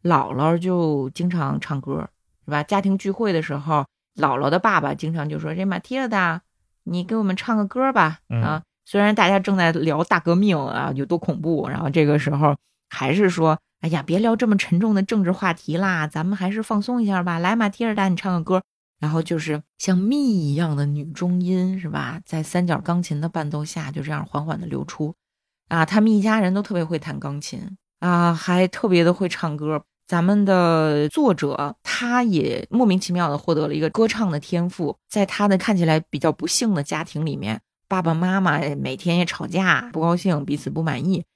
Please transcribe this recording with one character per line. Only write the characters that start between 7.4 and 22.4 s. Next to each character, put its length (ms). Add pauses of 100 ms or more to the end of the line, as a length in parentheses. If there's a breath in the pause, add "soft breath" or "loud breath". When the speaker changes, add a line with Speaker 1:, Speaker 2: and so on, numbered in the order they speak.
Speaker 1:
个 80
歌 300
吧。” 240 (100)
Speaker 2:
嗯。 140
Speaker 1:
啊， 200 (220)
虽 160
然 140
大 120
家 140
正 160
在 160
聊 320
大 160
革 160
命 220
啊， 360
有 120
多 100
恐 240
怖， 260
然 140
后 80
这 160
个 140
时 120
候 240 (360)
还 240
是 160
说 280 (220)
：“哎 80
呀， 160
别 140
聊 180
这 100
么 100
沉 220
重 160
的 80
政 220
治 80
话 220
题 220
啦， 300
咱 200
们 100
还 140
是 120
放 200
松 200
一 40
下 160
吧。 160
来， 180
马 120
蒂 180
尔 80
达， 140
你 80
唱 160
个 100
歌。” 200 (380)
然 100
后 120
就 160
是 240 (160)
像 180
蜜 220
一 380
样 200
的 80
女 220
中 340
音， 400
是 80
吧？ 380
在 160